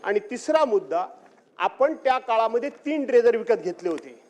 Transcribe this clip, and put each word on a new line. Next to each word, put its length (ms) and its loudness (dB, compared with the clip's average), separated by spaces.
आणि 140 0
तिसरा 460 0
मुद्दा, 420 -2
आपण 360 0
त्या 240 0
काळामध्ये 520 0
तीन 340 -4
ड्रेजर 320 4
विकत 280 0
घेतले 240 -6
होते 420 -8